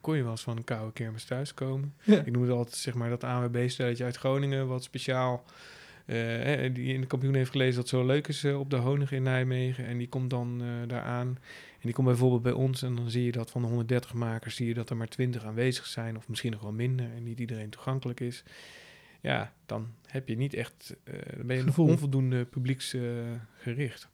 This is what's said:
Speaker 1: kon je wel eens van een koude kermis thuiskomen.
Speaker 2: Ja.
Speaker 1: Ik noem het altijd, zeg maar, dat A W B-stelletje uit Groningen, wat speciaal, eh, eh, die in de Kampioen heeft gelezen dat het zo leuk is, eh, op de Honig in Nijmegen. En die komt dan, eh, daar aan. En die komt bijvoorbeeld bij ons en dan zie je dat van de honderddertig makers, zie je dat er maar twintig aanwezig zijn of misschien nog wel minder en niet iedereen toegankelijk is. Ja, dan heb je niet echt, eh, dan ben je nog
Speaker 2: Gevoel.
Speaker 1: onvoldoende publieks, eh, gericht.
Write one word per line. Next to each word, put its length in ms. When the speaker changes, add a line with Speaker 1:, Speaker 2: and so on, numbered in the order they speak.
Speaker 1:
kon 140
je 60
wel 100
eens 120
van 140
een 60
koude 300
kermis 320
thuiskomen. 680
Speaker 2:
Ja. 160
Speaker 1:
Ik 120
noem 100
het 100
altijd, 240
zeg 180
maar, 160
dat 140
A 260
W 160
B-stelletje 380
uit 120
Groningen, 520
wat 160
speciaal, 600
eh, 600
eh, 80
die 200
in 80
de 60
Kampioen 260
heeft 180
gelezen 240
dat 160
het 80
zo 60
leuk 220
is, 160
eh, 160
op 100
de 60
Honig 360
in 120
Nijmegen. 640
En 120
die 120
komt 200
dan, 320
eh, 60
daar 160
aan. 240
En 540
die 20
komt 140
bijvoorbeeld 340
bij 100
ons 300
en 140
dan 140
zie 160
je 60
dat 200
van 100
de 60
honderddertig 460
makers, 420
zie 120
je 60
dat 160
er 80
maar 100
twintig 380
aanwezig 400
zijn 320
of 100
misschien 240
nog 100
wel 100
minder 340
en 80
niet 160
iedereen 300
toegankelijk 500
is. 240
Ja, 320
dan 220
heb 200
je 100
niet 160
echt, 500
eh, 100
dan 100
ben 80
je 80
nog 120
Speaker 2:
Gevoel. 160
Speaker 1:
onvoldoende 540
publieks, 480
eh, 80
gericht. 560